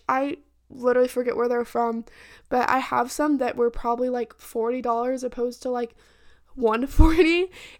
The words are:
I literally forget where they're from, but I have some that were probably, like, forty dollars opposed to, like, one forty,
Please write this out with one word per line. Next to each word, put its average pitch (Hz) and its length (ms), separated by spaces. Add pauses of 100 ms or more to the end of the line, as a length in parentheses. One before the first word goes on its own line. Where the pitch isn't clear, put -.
I 269 320 (300)
literally 247 380
forget 247 300
where 240 100
they're 240 160
from, 233 400 (460)
but 247 200
I 262 100
have 254 300
some 302 280
that 247 180
were 240 160
probably, 240 380
like, 240 280
forty 240 440
dollars 247 420
opposed 240 400
to, 254 60
like, 240 260 (580)
one 233 320
forty, 330 640 (300)